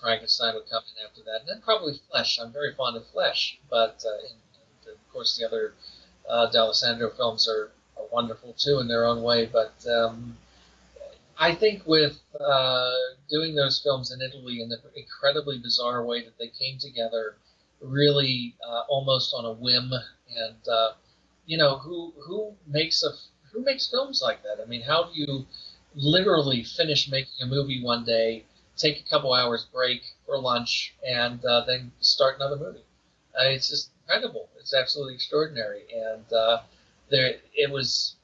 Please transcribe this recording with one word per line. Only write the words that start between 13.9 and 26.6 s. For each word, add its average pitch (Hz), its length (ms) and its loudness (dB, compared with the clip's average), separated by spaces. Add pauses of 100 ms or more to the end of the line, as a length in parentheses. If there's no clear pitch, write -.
in 123 80 -12
Italy 127 400 -10
and 113 100 -8
the 117 80 -8 (160)
incredibly 143 640 -2
bizarre 120 460 0
way 120 180 -2
that 117 160 -18
they 117 100 -12
came 131 300 -8
together, 113 580 -4 (440)
really, 135 840 2
uh, 117 280 -4
almost 135 440 2
on 117 120 -4
a 113 60 -4
whim, 123 380 -2 (460)
and, 113 340 -10
uh, 113 200 4 (560)
you 160 100 -4
know, 139 220 6
who, 170 340 -10 (140)
who 208 260 -6 (140)
makes 156 360 0
a, 156 60 2 (460)
who 247 100 -6
makes 269 240 0
films 269 340 -2
like 117 200 -2
that? 104 200 -8
I 113 40 -12
mean, 117 160 -8
how 156 220 2
do 170 140 -12
you 139 280 -4 (480)
literally 151 680 4